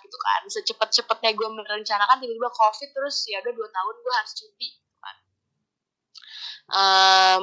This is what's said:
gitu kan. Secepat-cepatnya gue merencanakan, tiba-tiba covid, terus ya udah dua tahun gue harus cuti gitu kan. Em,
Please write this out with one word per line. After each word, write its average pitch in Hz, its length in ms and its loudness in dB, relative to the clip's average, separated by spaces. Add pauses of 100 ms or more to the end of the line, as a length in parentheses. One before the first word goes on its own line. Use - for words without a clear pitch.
gitu - 160 -20
kan. 202 280 0
Secepat-cepatnya 220 880 -2
gue 220 120 -4
merencanakan, 214 720 -2
tiba-tiba 226 320 -6
covid, 220 400 0
terus 277 360 -6
ya 196 120 -8
udah 233 120 -6
dua 226 160 -10
tahun 208 320 -6
gue 247 160 -4
harus - 200 -4
cuti - 400 -18
gitu - 240 -20
kan. 98 160 -18 (1500)
Em, 190 720 6